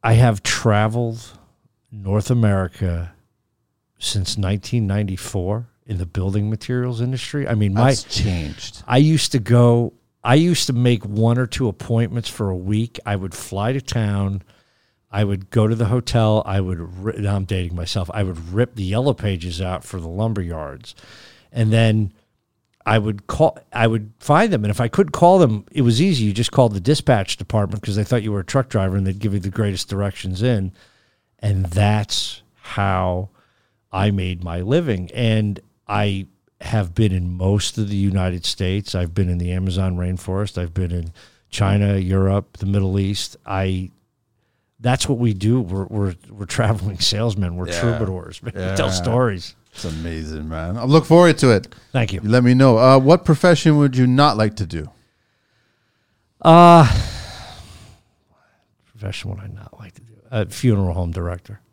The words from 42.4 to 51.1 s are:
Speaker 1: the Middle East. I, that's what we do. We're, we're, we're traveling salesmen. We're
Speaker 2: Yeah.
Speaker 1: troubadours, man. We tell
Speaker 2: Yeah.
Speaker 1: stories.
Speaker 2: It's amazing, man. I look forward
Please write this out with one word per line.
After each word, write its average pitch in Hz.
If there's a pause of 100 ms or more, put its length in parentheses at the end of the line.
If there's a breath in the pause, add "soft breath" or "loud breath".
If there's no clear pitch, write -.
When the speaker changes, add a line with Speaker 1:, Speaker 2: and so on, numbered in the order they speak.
Speaker 1:
the -
Middle 98
East. 98
I, 95 (880)
that's 123
what 123
we 117
do. 107
We're, 98
we're, 98 (140)
we're 101
traveling 104
salesmen. 101
We're 90
Speaker 2:
Yeah. 85
Speaker 1:
troubadours, 95
man. -
We 95 (140)
tell 95
Speaker 2:
Yeah. 95
Speaker 1:
stories. 110 (200)
Speaker 2:
It's -
amazing, 80
man. 80
I 120
look 151
forward 170